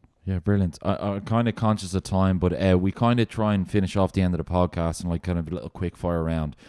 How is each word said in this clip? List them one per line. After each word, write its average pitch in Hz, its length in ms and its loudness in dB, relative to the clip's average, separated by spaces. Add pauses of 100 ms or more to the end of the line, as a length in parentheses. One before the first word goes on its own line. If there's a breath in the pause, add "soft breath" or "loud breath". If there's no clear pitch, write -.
(260)
Yeah, 92 140 -2
brilliant. 98 420 0
I, 95 140 0
I'm 101 300 -6
kinda 117 260 2
conscious 101 420 -2
of 95 100 0
time, 95 360 2
but, 87 140 2
uh, 92 240 4
we 95 160 2
kinda 120 320 2
try 107 280 -2
and 95 160 0
finish 98 280 0
off 95 160 2
the 95 80 2
end 90 120 2
of 85 40 -2
the 80 120 -4
podcast 87 520 0
and, 90 80 -4
like, 85 140 -4
kind 87 160 -2
of 78 100 -6
a - 20 -6
little 82 180 -8
quick - 280 -8
fire 85 260 -2
round. 80 320 -2 (140 loud breath)